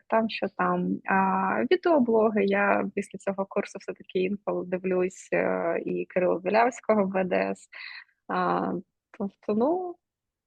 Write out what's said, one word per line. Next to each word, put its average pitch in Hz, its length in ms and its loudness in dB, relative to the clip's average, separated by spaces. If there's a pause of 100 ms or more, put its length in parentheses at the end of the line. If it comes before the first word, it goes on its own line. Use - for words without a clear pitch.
там, 226 220 2
що - 160 -6 (100)
там. 180 480 0
А 190 120 2 (540)
відеоблоги, 226 720 2
я 202 500 2
після 196 240 -6
цього 196 300 -4
курсу - 300 -6
все-таки - 400 -8
інколи 185 480 -2
дивлюсь, 185 680 -2
е, 180 540 0
і 180 180 -4
Кирила 180 340 0
Білявського, 214 680 2
Б 190 200 -2
Д 180 120 0
С. 196 320 -2 (600)
А, 180 440 -2 (460)
тобто, 208 360 -6
ну, 349 400 -2 (520)